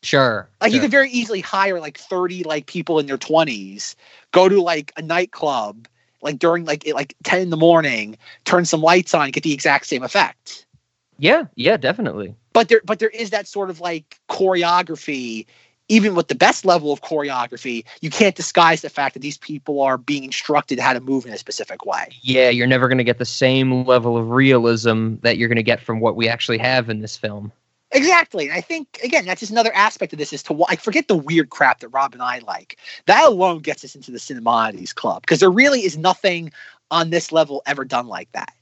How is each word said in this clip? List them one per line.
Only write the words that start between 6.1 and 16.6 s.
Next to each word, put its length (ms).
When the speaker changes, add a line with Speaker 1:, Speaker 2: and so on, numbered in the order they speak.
Speaker 2:
like, 160
during, 260
like, 240
at, 60
like, 280
ten 200
in 80
the 60
morning, 600
turn 180
some 160
lights 340
on, 160
get 120
the 100
exact 340
same 160
effect. 640
Speaker 1:
Yeah, 260
yeah, 220
definitely. 580
Speaker 2:
But 160
there, 140
but 140
there 120
is 200
that 160
sort 220
of, 120
like, 380
choreography. 1160
Even 260
with 140
the 80
best 280